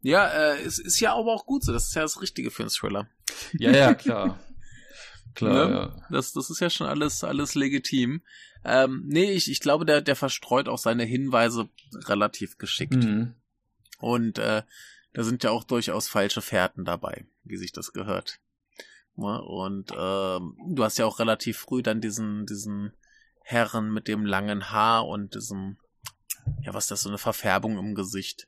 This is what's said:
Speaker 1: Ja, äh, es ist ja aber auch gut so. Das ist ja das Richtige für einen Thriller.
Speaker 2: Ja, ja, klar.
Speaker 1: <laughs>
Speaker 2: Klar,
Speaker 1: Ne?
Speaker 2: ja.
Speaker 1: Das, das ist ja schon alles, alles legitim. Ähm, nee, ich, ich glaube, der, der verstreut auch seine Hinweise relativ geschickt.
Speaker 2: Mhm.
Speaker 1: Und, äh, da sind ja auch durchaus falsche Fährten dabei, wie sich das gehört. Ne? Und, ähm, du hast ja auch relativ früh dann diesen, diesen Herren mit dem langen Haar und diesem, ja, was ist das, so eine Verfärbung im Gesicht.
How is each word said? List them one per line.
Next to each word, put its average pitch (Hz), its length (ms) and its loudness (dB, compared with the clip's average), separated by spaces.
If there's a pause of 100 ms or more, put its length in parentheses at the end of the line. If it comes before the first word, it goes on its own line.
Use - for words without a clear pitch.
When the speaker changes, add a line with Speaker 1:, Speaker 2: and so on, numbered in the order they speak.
Speaker 1:
Ja, 170 260 6
äh, 151 340 2
es 160 160 -4
ist - 220 0
ja 214 140 4
aber 226 180 0
auch 220 140 -4
gut 269 180 0
so. 233 80 2
Das 233 160 2
ist - 60 -6
ja 160 80 0
das - 180 -4
Richtige 127 300 -6
für - 120 -8
einen 110 80 -4
Thriller. 107 380 -2 (460)
Speaker 2:
Ja, 214 160 4
ja, 254 240 10
klar. - 500 0
Speaker 1:
<laughs> - 920 -18
Speaker 2:
Klar, 120 340 4
Speaker 1:
Ne? 95 60 2
Speaker 2:
ja. - 360 -6
Speaker 1:
Das, 139 220 -2
das 135 160 -6
ist 160 120 -6
ja 175 100 2
schon 165 160 -2
alles, 143 380 -2
alles 139 320 -2
legitim. 135 640 0 (420)
Ähm, 131 440 4
nee, 180 240 4
ich, 185 180 0
ich 139 80 -4
glaube, 151 260 2
der, 151 160 6
der 143 140 2
verstreut 131 540 0
auch 117 100 -2
seine 120 240 0
Hinweise 117 680 2 (380)
relativ 101 520 0
geschickt. - 360 -4 (100)
Speaker 2:
Mhm. 113 300 0 (640)
Speaker 1:
Und, 117 400 0
äh, 110 240 0 (500)
da 120 120 -4
sind 120 180 0
ja 113 80 4
auch 113 140 0
durchaus 107 440 0
falsche 101 320 0
Fährten 95 440 0
dabei, - 400 -6 (180)
wie 92 140 -12
sich 92 160 -10
das - 200 -12
gehört. 95 460 -6 (800)
Ne? 101 260 -4
Und, 95 480 -8
ähm, 92 680 -4 (120)
du 135 160 0
hast 110 140 0
ja 113 80 4
auch 110 120 -2
relativ 113 400 0
früh 127 240 -4
dann 113 180 0
diesen, 107 460 -4
diesen 104 460 -8 (500)
Herren 113 500 0
mit 107 140 -4
dem 107 180 -2
langen 101 460 -2
Haar 113 380 4
und 101 260 -8
diesem, 101 440 -8 (840)
ja, 95 120 -8
was - 100 -2
ist - 80 -2
das, 101 100 -4
so 101 60 -4
eine 101 100 -4
Verfärbung 107 580 0
im 101 200 -4
Gesicht. 98 520 -6